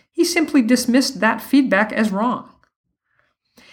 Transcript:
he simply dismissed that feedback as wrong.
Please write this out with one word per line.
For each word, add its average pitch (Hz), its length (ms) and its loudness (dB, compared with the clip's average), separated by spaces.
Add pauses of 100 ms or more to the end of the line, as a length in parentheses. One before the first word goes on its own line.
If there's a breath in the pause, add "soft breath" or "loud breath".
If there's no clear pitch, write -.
(120)
he 339 120 0
simply 302 380 0
dismissed 240 600 0
that 220 200 0
feedback 220 500 0
as 214 200 -2
wrong. 202 400 -4 (1200 soft breath)